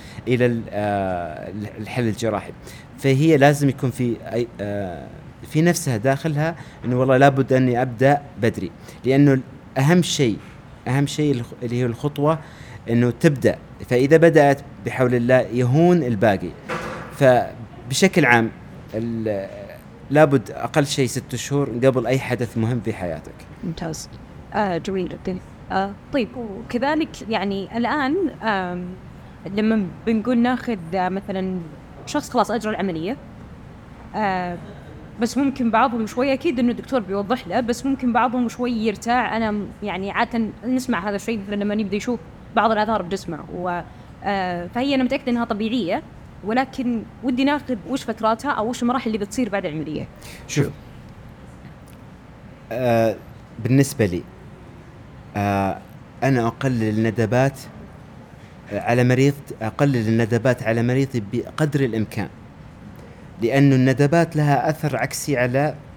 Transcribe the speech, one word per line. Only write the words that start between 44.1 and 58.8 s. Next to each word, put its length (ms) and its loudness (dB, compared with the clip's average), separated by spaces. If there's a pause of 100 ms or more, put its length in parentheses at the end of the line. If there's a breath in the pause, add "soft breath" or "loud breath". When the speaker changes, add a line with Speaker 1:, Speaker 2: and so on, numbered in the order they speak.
Speaker 2:
آه، 500 -2
فهي 200 0
أنا 100 2
متأكدة 280 -2
إنها 120 0
طبيعية، 580 -2 (420)
ولكن 580 -2 (200)
ودي 220 0
ناخذ 320 0 (120)
وش 160 -4
فتراتها 460 -2
أو 180 -2
وش 140 -4
المراحل 240 0
اللي 120 -2
بتصير 300 -2
بعد 180 -4
العملية. 420 -6 (400 loud breath)
Speaker 1:
شوف، 200 0 (2000)
آه، 440 2 (480)
بالنسبة 420 4
لي، 160 -2 (1120)
آه، 420 0 (440)
أنا 240 2
أقلل 520 0
الندبات، 600 2 (1120 loud breath)
آه، 80 -4